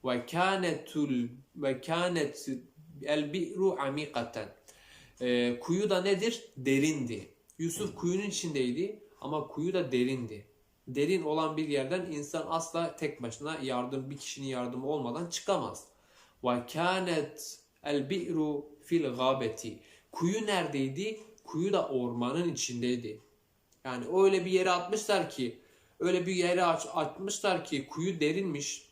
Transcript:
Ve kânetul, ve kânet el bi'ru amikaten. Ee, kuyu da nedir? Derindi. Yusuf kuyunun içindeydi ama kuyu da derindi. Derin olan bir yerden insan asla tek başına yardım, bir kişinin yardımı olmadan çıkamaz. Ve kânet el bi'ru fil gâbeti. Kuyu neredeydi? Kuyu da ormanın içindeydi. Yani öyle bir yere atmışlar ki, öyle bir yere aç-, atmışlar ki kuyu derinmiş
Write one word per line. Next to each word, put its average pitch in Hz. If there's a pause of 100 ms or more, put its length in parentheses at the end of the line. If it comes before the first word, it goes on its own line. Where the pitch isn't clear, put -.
Ve 123
kânetul, 160 (280)
ve 135
kânet 165 (540)
el 147
bi'ru 180
amikaten. 135 (680)
Ee, 123
kuyu 190
da 180
nedir? 196 (140)
Derindi. 135 (300)
Yusuf 165
kuyunun 185
içindeydi 165 (180)
ama 147
kuyu 175
da 165
derindi. 123 (400)
Derin 151
olan 156
bir 156
yerden 147
insan 147
asla 165
tek 151
başına 143
yardım, 131
bir 143
kişinin -
yardımı 127
olmadan 151
çıkamaz. 156 (560)
Ve 123
kânet 170 (240)
el 143
bi'ru 156 (180)
fil 147
gâbeti. 127 (320)
Kuyu 208
neredeydi? 170 (240)
Kuyu 185
da 175
ormanın 127
içindeydi. 120 (640)
Yani 123 (180)
öyle 190
bir 185
yere 185
atmışlar 185
ki, 120 (400)
öyle 175
bir 185
yere 175
aç-, 165
atmışlar 185
ki 139
kuyu 165
derinmiş 156